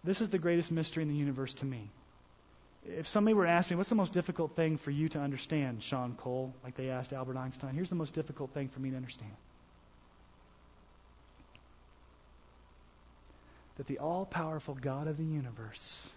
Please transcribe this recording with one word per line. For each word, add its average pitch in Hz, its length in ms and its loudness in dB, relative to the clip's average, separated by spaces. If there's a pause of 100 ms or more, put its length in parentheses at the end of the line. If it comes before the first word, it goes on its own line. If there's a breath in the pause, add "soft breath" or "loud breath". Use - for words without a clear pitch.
This 190 180 0
is 214 100 2
the 190 80 2
greatest 170 320 4
mystery 160 320 2
in 151 60 2
the 147 80 2
universe 135 380 0
to - 100 -6
me. 117 260 -6 (920)
If 160 220 -6
somebody 214 280 6
were 190 120 8
to 170 40 6
ask 175 200 6
me, 175 60 4
"What's 185 120 2
the 240 60 4
most 196 180 4
difficult 170 420 0
thing 160 220 4
for 143 140 -4
you 151 180 2
to 151 100 -2
understand, 139 640 -2
Sean 123 340 -2
Cole?" 131 460 -4
like 127 140 -12
they 131 140 -4
asked 127 220 -4
Albert 131 260 -4
Einstein, 131 360 -6
here's 175 140 -2
the 180 80 -2
most 160 180 -2
difficult 147 380 -4
thing 139 160 -2
for 131 120 -10
me 135 100 -2
to 131 60 -4
understand. 113 380 -10 (4000 loud breath)
That 139 80 -8
the 135 120 -2
all-powerful 160 760 -2
God 135 340 -2
of 151 80 -2
the 160 80 -2
universe 120 920 -6